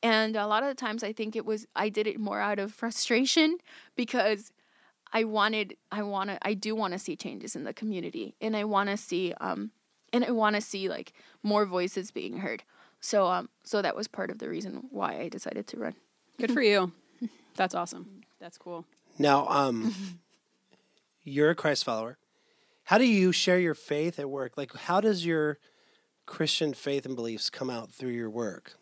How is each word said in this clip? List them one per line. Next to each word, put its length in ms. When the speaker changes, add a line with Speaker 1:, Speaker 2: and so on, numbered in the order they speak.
Speaker 1:
And 320
a 120
lot 160
of 80
the 40
times 300
I 80
think 240
it 80
was, 220
I 140
did 160
it 120
more 220
out 180
of 140
frustration 840
because 540
I 120
wanted, 520
I 120
wanna, 360
I 140
do 200
wanna 240
see 180
changes 380
in 100
the 100
community, 680
and 160
I 80
wanna 320
see, 460
um, 300
and 140
I 60
wanna 320
see, 260
like, 240
more 240
voices 460
being 260
heard. 240
So, 260
um, 240
so 200
that 120
was 140
part 220
of 80
the 100
reason 420
why 300
I 80
decided 380
to 100
run. 180
Speaker 2:
Good 140
for 100
you. 300
That's 180
awesome. 480
That's 160
cool. 300
Speaker 3:
Now, 300
um, 460
Speaker 1:
<laughs> 1300
Speaker 3:
you're 280
a 40
Christ 300
follower. 340
How 140
do 80
you 260
share 260
your 160
faith 440
at 120
work? 260
Like, 180
how 260
does 240
your 340
Christian 480
faith 320
and 80
beliefs 360
come 200
out 200
through 200
your 200
work? 520